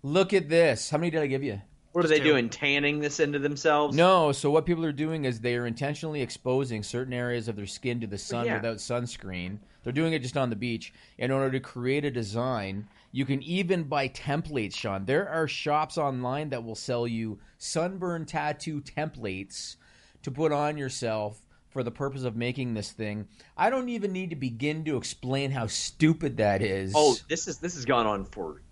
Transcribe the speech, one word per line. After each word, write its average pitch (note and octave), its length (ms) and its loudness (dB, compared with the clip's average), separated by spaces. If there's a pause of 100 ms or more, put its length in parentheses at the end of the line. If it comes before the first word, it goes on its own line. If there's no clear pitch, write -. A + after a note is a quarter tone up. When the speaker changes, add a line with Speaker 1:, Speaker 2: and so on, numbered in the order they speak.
Speaker 1:
Look F#3 320 2
at F3 160 2
this. D#3+ 400 4
How D3+ 80 2
many E3+ 120 2
did D#3 120 0
I D3 40 2
give C3+ 160 -2
you? G#2+ 180 -4 (320)
Speaker 2:
What C3+ 120 2
are D#3+ 40 4
Speaker 3:
Just D3+ 100 8
Speaker 2:
they C#3+ 60 4
Speaker 3:
two. D3+ 80 8
Speaker 2:
doing, A#2+ 180 4
tanning C#3+ 500 2
this D3 200 -2
into C#3+ 180 4
themselves? C#3+ 580 2
Speaker 1:
No, E3+ 340 8
so C#3 200 2
what D3+ 160 4
people E3 180 0
are D#3 80 0
doing D#3 320 -2
is A#2+ 160 0
they A#2+ 160 0
are A#2+ 100 -2
intentionally D3 540 -4
exposing B2+ 640 -2
certain B2+ 320 -4
areas A#2+ 340 -2
of G#2+ 80 -4
their G2+ 100 -6
skin A#2+ 340 -4
to A2+ 60 -6
the G2 120 -6
sun A#2 280 -4
Speaker 2:
Yeah. - 100 0
Speaker 1:
without A2+ 200 -2
sunscreen. G2+ 840 -6 (240)
They're B2 120 -4
doing D#3+ 180 2
it D#3 80 0
just B2 160 -6
on C3 140 0
the A2 60 -4
beach A#2 360 -6 (240)
in B2+ 140 -2
order C3+ 220 2
to B2+ 80 0
create B2+ 440 -2
a C#3+ 60 0
design. A2 760 -4 (260)
You C3 120 -2
can C3+ 180 0
even F3 420 0
buy C#3 260 -2
templates, D3 680 -4
Sean. G2 300 -4
There D3+ 220 2
are D#3+ 200 0
shops D#3 480 -2
online C#3 540 -2
that A#2+ 140 -4
will A2+ 100 -8
sell A#2+ 340 -2
you A2+ 300 -4 (180)
sunburn E3+ 720 -4
tattoo D3+ 560 -4
templates A2+ 960 -8 (460)
to - 80 -6
put D3+ 220 2
on D3 240 2
yourself A2 640 -4 (300)
for C3+ 120 -4
the A#2+ 80 -2
purpose C3 340 -4
of A#2 120 -2
making B2 380 -2
this G#2 180 -4
thing. G#2 340 -6 (300)
I G3+ 140 4
don't B3+ 180 -2
even G3+ 240 -2
need F#3 180 -4
to E3 60 -6
begin C3+ 480 -2
to D3 140 0
explain C3+ 520 -2
how C3+ 160 -2
stupid D#3 720 2
that G2+ 220 4
is. F#2+ 340 0
Speaker 2:
Oh, D3 220 8 (120)
this E3+ 200 -2
is, E3 100 -6
this F3 160 -6
has C3+ 120 -6
gone A#2+ 200 4
on G2+ 200 0
for D#2+ 340 -8 (120)